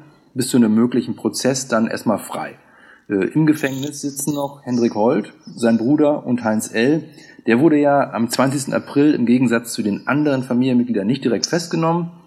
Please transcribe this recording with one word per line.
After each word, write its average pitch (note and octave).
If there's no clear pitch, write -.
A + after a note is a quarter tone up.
bis B2
zu -
einem A2
möglichen A#2
Prozess -
dann A2
erstmal -
frei. -
Äh, G2
im D#3
Gefängnis C#3+
sitzen C#3+
noch C#3
Hendrik A#2+
Holt, A#2+
sein A#2
Bruder D3
und A#2+
Heinz A2
L. D3
Der A#2
wurde D3+
ja C#3+
am A2+
zwanzigsten C3+
April D3
im A#2+
Gegensatz A#2+
zu A#2
den G2+
anderen C#3
Familienmitgliedern A#2+
nicht C3+
direkt G2
festgenommen, E3+